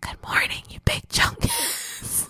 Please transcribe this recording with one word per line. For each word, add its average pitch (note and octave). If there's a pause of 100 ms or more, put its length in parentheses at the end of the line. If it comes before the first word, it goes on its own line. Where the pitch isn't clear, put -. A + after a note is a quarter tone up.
Good -
morning, -
you -
big -
chungus. -